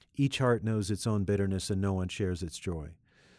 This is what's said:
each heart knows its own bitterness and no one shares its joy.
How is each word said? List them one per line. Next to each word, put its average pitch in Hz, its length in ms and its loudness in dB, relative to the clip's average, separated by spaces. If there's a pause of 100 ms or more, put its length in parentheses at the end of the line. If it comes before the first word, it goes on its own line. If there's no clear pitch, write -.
(140)
each 139 240 2
heart 120 240 4
knows 107 280 0
its 101 160 -4
own 107 180 2
bitterness 98 460 0
and 95 100 0
no 98 140 2
one 92 140 -2
shares 90 340 -2
its 82 160 -8
joy. 80 320 -6 (480)